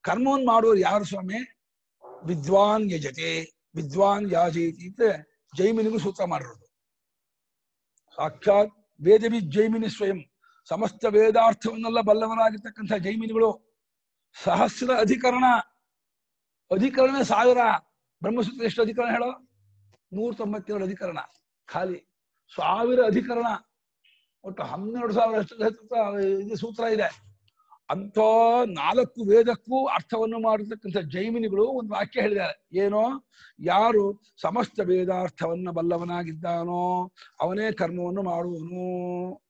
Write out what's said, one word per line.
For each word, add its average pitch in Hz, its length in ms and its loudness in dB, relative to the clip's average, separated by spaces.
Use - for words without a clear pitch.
ಕರ್ಮವನ್ನು 262 440 0
ಮಾಡೋರು 226 320 4
ಯಾರು 190 260 2
ಸ್ವಾಮಿ? 190 360 -8
"ವಿದ್ವಾನ್ 196 680 2
ಯಜತೆ, 160 680 -6
ವಿದ್ವಾನ್ 190 560 0
ಯಾಜಯತಿ" 170 560 0
ಅಂತ 196 120 -16
ಜೈಮಿನಿಗೂ 220 400 2
ಸೂತ್ರ 190 280 -2
ಮಾಡಿರೋದು. 147 400 -8
ಸಾಕ್ಷಾತ್ 196 880 0
ವೇದವಿ 220 380 4
ಜೈಮಿನಿ 214 500 0
ಸ್ವಯಂ, 190 320 -4
ಸಮಸ್ತ 208 360 -4
ವೇದಾರ್ಥವನ್ನೆಲ್ಲ 226 960 2
ಬಲ್ಲವರಾಗಿರ್ತಕ್ಕಂಥ 220 920 0
ಜೈಮಿನಿಗಳು. 220 840 -2
ಸಹಸ್ರ 233 560 0
ಅಧಿಕರಣ, 247 440 2
ಅಧಿಕರಣವೇ 262 520 2
ಸಾವಿರ. 240 340 4
ಬ್ರಹ್ಮಸೂತ್ರ 233 440 -2
ಎಷ್ಟು 233 160 -2
ಅಧಿಕರಣ 226 300 0
ಹೇಳೋ? 240 200 -2
ನೂರ 220 200 -4
ತೊಂಬತ್ತೆರಡು 208 520 -6
ಅಧಿಕರಣ 185 320 -8
ಖಾಲಿ. 180 420 -6
ಸಾವಿರ 226 500 2
ಅಧಿಕರಣ, 233 400 0
ಒಟ್ಟು 185 200 -10
ಹನ್ನೆರಡು 214 500 -6
ಸಾವಿರ 226 260 2
ಅಷ್ಟು 220 240 -6
ಹೆಚ್ಚು 214 560 -2
ಇದು 208 160 -6
ಸೂತ್ರ 233 280 -6
ಇದೆ. 214 420 -2
ಅಂಥ 202 280 -4
ನಾಲ್ಕು 202 580 -2
ವೇದಕ್ಕೂ 233 640 4
ಅರ್ಥವನ್ನು 226 520 -4
ಮಾಡಿರ್ತಕ್ಕಂಥ 214 580 -2
ಜೈಮಿನಿಗಳು 202 680 -2
ಒಂದು 240 260 -6
ವಾಕ್ಯ 202 280 -4
ಹೇಳಿದ್ದಾರೆ. 202 520 -2
ಏನೋ? 202 280 2
"ಯಾರು 202 640 0
ಸಮಸ್ತ 202 380 -4
ವೇದಾರ್ಥವನ್ನ 180 880 -2
ಬಲ್ಲವನಾಗಿದ್ದಾನೋ 175 1400 -4
ಅವನೇ 208 300 -2
ಕರ್ಮವನ್ನು 180 500 -4
ಮಾಡುವನು." 180 1120 -6